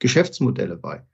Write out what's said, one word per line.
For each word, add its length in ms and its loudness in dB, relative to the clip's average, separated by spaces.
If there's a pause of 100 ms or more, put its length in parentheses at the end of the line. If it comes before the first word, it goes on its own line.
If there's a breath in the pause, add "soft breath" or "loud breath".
Geschäftsmodelle 760 0
bei 400 -12